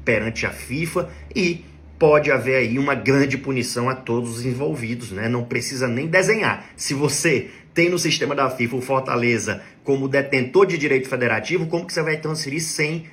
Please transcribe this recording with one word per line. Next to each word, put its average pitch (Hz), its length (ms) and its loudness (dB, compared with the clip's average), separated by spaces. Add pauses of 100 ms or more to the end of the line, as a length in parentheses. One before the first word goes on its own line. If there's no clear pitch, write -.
perante 110 400 0
a 95 60 -4
fifa 165 580 -4 (260)
e 170 300 0 (340)
pode 147 320 6
haver 131 240 2
aí 123 240 2
uma 139 160 2
grande 135 420 4
punição 123 520 -2
a 131 60 -2
todos 117 420 -4
os 120 80 -6
envolvidos, 123 640 -4
né? 101 160 -4
Não 120 160 0
precisa 131 440 -4
nem 127 200 -2
desenhar. 175 680 0
Se - 180 -4
você 143 580 0 (220)
tem 170 160 2
no 180 100 0
sistema 143 360 0
da 139 140 2
fifa 120 260 -2
o 123 60 -4
Fortaleza 120 800 0 (200)
como 135 260 0
detentor 139 560 4
de 175 120 2
direito 135 300 2
federativo, 123 600 0
como 170 180 -2
que - 80 -10
você 165 80 0
vai 156 180 -2
transferir 151 420 -4
sem 160 520 -2